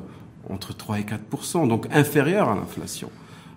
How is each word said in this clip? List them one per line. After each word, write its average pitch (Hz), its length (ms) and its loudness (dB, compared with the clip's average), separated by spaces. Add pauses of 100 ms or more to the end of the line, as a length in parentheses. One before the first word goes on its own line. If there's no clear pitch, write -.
(480)
entre 98 300 -8
trois 104 220 -4
et 101 40 -2
quatre 104 200 -6
pour - 200 -6
cent, 165 220 2
donc 113 260 2
inférieures 151 580 6
à 104 60 2
l'inflation. 87 540 -6 (480)